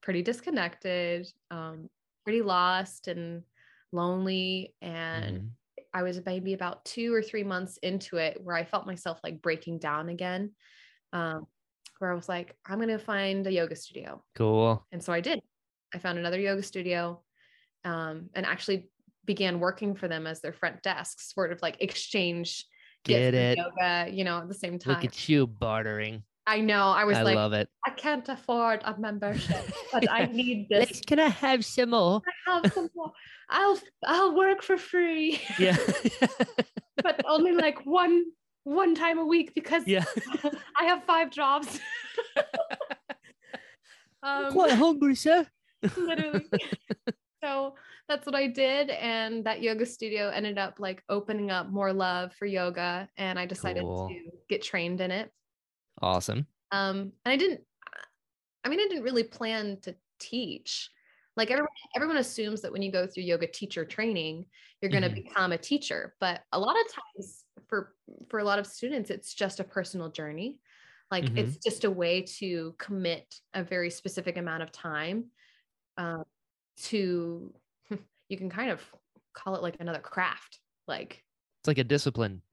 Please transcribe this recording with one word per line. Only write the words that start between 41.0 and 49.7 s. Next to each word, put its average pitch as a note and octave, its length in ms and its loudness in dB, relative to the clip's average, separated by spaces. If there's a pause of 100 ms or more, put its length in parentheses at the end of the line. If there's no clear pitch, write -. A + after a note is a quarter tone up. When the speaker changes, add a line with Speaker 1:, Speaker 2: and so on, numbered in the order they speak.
Speaker 1:
five E4 260 4
jobs. C#4+ 480 0 (560)
<laughs> - 280 -2 (1600)
Speaker 2:
"I'm C#4 240 0
Speaker 1:
Um, C#4 60 -2
Speaker 2:
quite E4+ 200 8
hungry, C#4+ 420 6
sir." D#4+ 300 6 (360)
<laughs> - 160 0
Speaker 1:
literally. D#4+ 500 0 (960)
So C#4 320 -2 (320)
that's D4 180 -2
what C4+ 100 -2
I C#4 120 4
did. C4+ 420 2
And A3+ 560 -2
that A3 160 -2
yoga A3 240 0